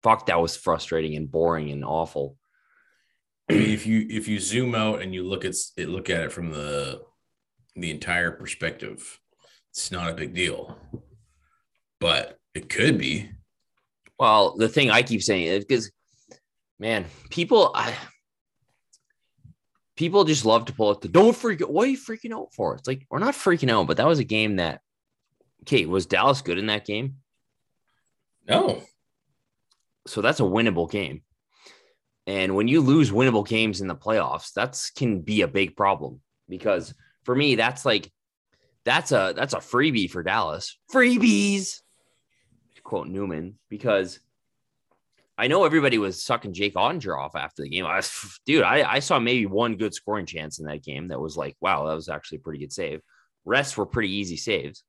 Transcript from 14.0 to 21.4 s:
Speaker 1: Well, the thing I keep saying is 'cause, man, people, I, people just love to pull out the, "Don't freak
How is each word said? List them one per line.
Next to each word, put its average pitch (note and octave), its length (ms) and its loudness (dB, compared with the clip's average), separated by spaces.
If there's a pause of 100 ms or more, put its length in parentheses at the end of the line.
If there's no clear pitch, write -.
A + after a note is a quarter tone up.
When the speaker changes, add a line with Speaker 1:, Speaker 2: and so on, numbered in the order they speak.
Speaker 1:
Well, G#2+ 360 6
the A2 140 2
thing C3+ 220 4
I A#2+ 100 6
keep A#2 220 -2
saying F#2 240 0
is G2+ 180 0
'cause, A2 260 0 (880)
man, G#2+ 260 -2 (240)
people, F3 460 4
I, A2+ 180 -2 (2000)
people F3 260 4
just D3 220 2
love A#2 200 6
to - 80 -10
pull G#2+ 160 2
out G#2 120 0
the, - 60 -8
"Don't F#3+ 280 8
freak G3 260 -2